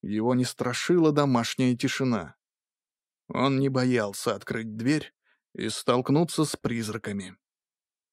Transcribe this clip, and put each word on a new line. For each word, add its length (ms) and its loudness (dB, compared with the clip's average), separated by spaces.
Его 320 0
не 80 2
страшила 680 2
домашняя 640 2
тишина. 600 -2
Он 300 0
не 100 2
боялся 640 0
открыть 400 -8
дверь 380 0
и 160 -6
столкнуться 760 0
с 100 -4
призраками. 800 -6